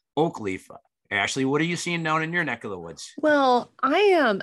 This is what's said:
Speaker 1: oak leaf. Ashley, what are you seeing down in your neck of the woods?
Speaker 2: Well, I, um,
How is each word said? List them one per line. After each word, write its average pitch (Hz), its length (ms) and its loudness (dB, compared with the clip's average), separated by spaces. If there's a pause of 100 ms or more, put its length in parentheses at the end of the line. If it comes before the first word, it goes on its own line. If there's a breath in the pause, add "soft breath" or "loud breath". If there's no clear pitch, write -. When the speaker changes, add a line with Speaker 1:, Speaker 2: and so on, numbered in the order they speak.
(180)
Speaker 1:
oak 165 220 0
leaf. 98 280 -6 (440)
Ashley, 107 340 0
what 143 160 0
are 160 40 0
you 170 100 -2
seeing 170 260 -4
down 160 220 0
in 160 100 -6
your 175 100 0
neck 123 200 -6
of 110 80 -8
the 92 80 -8
woods? 82 380 -14
Speaker 2:
Well, 277 540 2 (120)
I, 370 300 4
um, 247 300 2